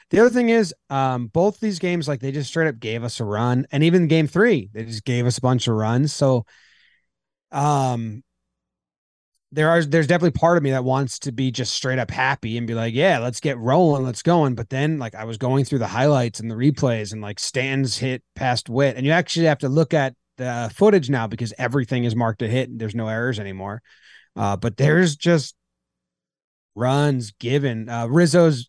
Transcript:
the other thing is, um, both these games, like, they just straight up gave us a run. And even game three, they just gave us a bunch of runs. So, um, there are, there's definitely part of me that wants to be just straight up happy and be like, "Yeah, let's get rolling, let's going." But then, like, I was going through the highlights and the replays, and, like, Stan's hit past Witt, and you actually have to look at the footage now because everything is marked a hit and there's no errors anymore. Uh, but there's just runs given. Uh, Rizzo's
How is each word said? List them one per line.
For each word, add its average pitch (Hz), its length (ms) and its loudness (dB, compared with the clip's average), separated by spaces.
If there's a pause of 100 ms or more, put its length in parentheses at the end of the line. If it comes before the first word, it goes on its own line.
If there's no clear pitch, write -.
the 180 120 2
other 240 100 6
thing 240 180 2
is, 220 240 2 (160)
um, 131 380 -2
both 190 320 0
these 208 180 -2
games, 175 300 -2
like, 135 140 -4
they 135 100 -6
just 139 180 -6
straight 160 180 0
up 117 120 -4
gave 117 240 -6
us 120 160 -8
a 117 60 -4
run. 123 460 0
And 143 120 2
even 170 240 4
game 160 180 2
three, 165 480 2
they 110 120 -8
just 113 200 -10
gave 120 220 0
us 120 100 0
a - 40 -10
bunch 127 260 2
of 113 80 0
runs. 117 400 0
So, 131 320 2 (1040)
um, 131 720 -2 (1300)
there 156 140 2
are, 165 140 4
there's 147 240 2
definitely 170 320 2
part 170 180 4
of 151 60 0
me 135 80 0
that 127 120 -2
wants 131 360 -2
to 139 120 -8
be 131 200 -4
just 120 240 -6
straight 127 240 -2
up 110 100 -4
happy 131 480 -2
and 120 80 -6
be 117 80 -6
like, 113 220 -4
"Yeah, 151 240 2
let's 120 200 -6
get 139 200 -4
rolling, 139 440 4
let's 123 200 -6
going." 151 320 2
But 113 160 -8
then, 151 260 -2
like, 117 160 -8
I 110 120 -12
was 113 120 -10
going 131 260 0
through 139 140 -2
the 113 80 -2
highlights 123 540 2
and 113 100 -8
the 110 60 -8
replays, 117 580 0
and, 110 80 -10
like, 104 180 -10
Stan's 135 560 -2
hit 127 280 -4 (100)
past 123 340 -2
Witt, 127 300 0
and 127 80 -4
you 147 60 2
actually 170 340 0
have 151 140 2
to 139 100 -2
look 151 240 0
at 135 220 0 (220)
the 120 360 -6
footage 196 340 4
now 120 200 0
because 110 320 -6
everything 123 440 -2
is 113 120 0
marked 113 260 -2
a 113 60 -4
hit 123 220 -2
and 120 100 -12
there's 107 160 -6
no 113 120 -4
errors 113 320 -4
anymore. 98 440 -10 (520)
Uh, 101 220 -2
but 117 200 -4
there's 151 380 2
just 165 400 0 (1200)
runs 131 600 2
given. 120 560 -2
Uh, 117 180 -4
Rizzo's 156 600 4